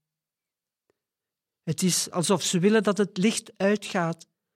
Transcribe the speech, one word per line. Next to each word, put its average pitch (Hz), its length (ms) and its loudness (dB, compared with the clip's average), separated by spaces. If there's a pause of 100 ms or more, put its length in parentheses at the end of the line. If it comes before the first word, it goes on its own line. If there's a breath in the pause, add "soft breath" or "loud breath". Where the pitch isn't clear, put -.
(1600)
Het - 200 -4
is - 280 0
alsof 180 320 0
ze - 160 -2
willen 214 240 4
dat 202 160 0
het 202 180 -2
licht 220 400 0
uitgaat, 190 720 -2 (300)